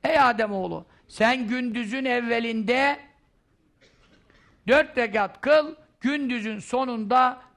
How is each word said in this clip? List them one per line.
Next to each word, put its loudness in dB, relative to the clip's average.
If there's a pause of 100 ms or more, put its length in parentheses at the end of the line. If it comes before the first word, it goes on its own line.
Ey 2
Ademoğlu, 0 (220)
sen 0
gündüzün -4
evvelinde 0 (1700)
dört 2
rekat -2
kıl, 2 (260)
gündüzün -2
sonunda 0 (160)